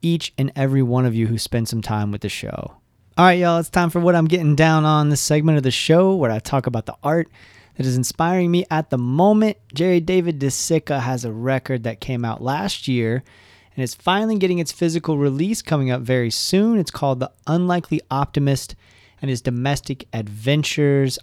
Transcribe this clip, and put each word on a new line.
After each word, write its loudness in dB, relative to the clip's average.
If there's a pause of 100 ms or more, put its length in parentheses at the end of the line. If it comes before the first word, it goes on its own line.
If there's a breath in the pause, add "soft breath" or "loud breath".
each -2
and 0
every 0
one 2
of 0
you 2
who -2
spend -4
some -4
time -2
with -8
the -6
show. -10 (440)
All 6
right, 6
y'all, 2
it's -4
time 2
for -2
What 4
I'm 4
Getting 2
Down 4
On, 2
this 0
segment 2
of 0
the 0
show 4
where 0
I -2
talk -4
about -4
the -12
art 0 (480 loud breath)
that -2
is 0
inspiring 0
me 2
at -2
the -2
moment. 2 (160)
Jerry 2
David 0
DeSica -2
has -4
a -6
record -4
that -6
came -4
out -6
last -4
year 0 (520 soft breath)
and -4
is -6
finally 0
getting 0
its -4
physical -2
release 0
coming 0
up -2
very 0
soon. 0
It's -2
called -2
The -6 (160)
Unlikely 0 (100)
Optimist -2 (480 soft breath)
and -4
His -4
Domestic -4
Adventures. 0